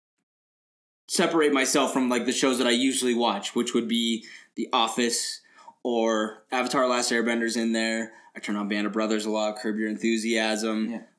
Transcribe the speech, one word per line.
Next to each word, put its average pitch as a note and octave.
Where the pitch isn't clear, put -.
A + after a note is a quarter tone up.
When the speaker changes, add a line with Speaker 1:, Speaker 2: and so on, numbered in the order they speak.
Speaker 1:
separate E3
myself C3
from, C3
like, A#2+
the B2+
shows B2+
that B2+
I A#2+
usually B2+
watch, A2
which A#2+
would A#2
be A#2
The A2+
Office A#2
or A2+
Avatar: B2+
Last B2
Airbender's A#2
in A2+
there. A2+
I -
turn G#2
on G2+
Band G#2
of G2+
Brothers G#2+
a A2
lot, G#2+
Curb G#2+
Your A2
Enthusiasm, A2
Speaker 2:
Yeah. A2